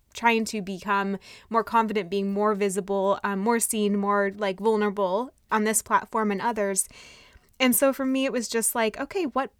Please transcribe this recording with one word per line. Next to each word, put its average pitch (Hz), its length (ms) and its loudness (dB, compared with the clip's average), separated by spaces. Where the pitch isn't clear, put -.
trying 226 340 2
to 214 160 -4
become 196 560 -2
more 220 140 2
confident, 214 440 0
being 196 240 -2
more 208 220 2
visible, 196 720 0
um, 202 140 -2
more 226 200 2
seen, 208 400 0
more, 202 380 2
like, 196 240 -2
vulnerable 208 720 0
on 214 140 2
this 214 180 0
platform 214 480 0
and 196 100 -2
others." 208 480 -2
And 254 140 4
so 269 180 4
for 262 120 -6
me, 262 200 0
it 262 80 -2
was 233 160 -4
just - 260 -2
like, 226 240 -2
"Okay, 330 280 -4
what, 262 320 -4